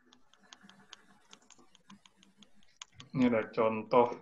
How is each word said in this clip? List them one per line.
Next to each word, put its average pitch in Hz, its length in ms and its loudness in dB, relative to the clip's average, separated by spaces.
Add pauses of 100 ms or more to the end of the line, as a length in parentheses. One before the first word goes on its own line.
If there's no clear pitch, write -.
(3000)
Ini 127 160 0
ada 113 240 0
contoh 113 560 2 (160)